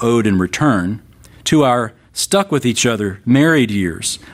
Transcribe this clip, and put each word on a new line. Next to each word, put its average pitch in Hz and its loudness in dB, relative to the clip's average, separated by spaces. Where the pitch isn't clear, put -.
owed 117 2
in 101 2
return, 95 -2
to 156 2
our 123 0
stuck 196 -2
with 135 -2
each 117 -2
other 104 -2
married 135 4
years 95 -4